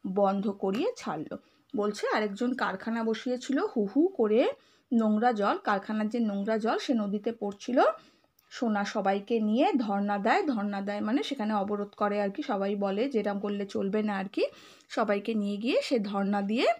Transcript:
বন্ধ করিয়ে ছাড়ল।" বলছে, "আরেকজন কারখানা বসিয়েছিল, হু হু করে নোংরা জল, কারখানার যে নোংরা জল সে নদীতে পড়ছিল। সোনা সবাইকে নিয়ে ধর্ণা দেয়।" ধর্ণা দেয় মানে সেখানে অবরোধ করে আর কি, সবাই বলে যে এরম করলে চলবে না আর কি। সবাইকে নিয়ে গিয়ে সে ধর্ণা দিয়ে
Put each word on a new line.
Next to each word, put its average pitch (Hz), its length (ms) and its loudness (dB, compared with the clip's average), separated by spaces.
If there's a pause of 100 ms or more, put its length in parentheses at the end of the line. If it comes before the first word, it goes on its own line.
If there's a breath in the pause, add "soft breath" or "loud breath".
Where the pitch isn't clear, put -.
বন্ধ 196 440 2
করিয়ে 214 460 -2
ছাড়ল।" 156 320 -8 (440 soft breath)
বলছে, 208 340 -2
"আরেকজন 226 480 0
কারখানা 226 480 -4
বসিয়েছিল, 247 560 -2
হু 381 260 -2
হু 269 220 2
করে 220 340 4 (500 soft breath)
নোংরা 220 400 4
জল, 214 320 2
কারখানার 214 460 -2
যে 240 100 -2
নোংরা 214 380 0
জল 226 220 0
সে 294 140 0
নদীতে 208 380 0
পড়ছিল। 214 460 -4 (760 loud breath)
সোনা 208 340 -2
সবাইকে 202 540 0
নিয়ে 220 340 4
ধর্ণা 202 440 0
দেয়।" 247 300 2
ধর্ণা 208 340 -2
দেয় 202 200 -4
মানে 220 220 0
সেখানে 220 300 -2
অবরোধ 202 420 -2
করে 208 260 0
আর 202 100 0
কি, 294 120 -6
সবাই 202 320 0
বলে 202 340 0
যে 240 100 0
এরম 202 200 -2
করলে 202 260 -4
চলবে 202 380 -2
না 214 140 -2
আর 196 100 -4
কি। 330 160 -2 (460 loud breath)
সবাইকে 214 440 0
নিয়ে 202 240 -2
গিয়ে 247 240 0
সে 285 180 0
ধর্ণা 202 420 0
দিয়ে 226 260 2 (120)